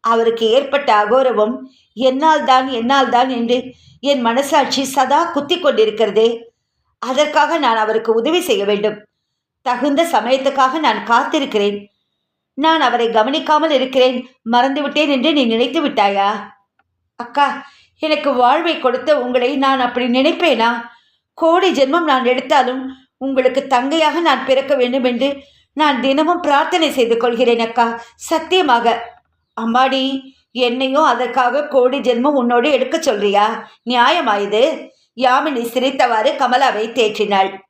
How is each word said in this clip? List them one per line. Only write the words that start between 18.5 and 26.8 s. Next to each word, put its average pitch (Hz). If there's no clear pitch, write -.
கொடுத்த 254
உங்களை 247
நான் 269
அப்படி 247
நினைப்பேனா? 262
கோடி 339
ஜென்மம் 285
நான் 262
எடுத்தாலும் 254
உங்களுக்கு 262
தங்கையாக 294
நான் 269
பிறக்க 269
வேண்டும் 247
என்று 247
நான் 285
தினமும் 302
பிரார்த்தனை 302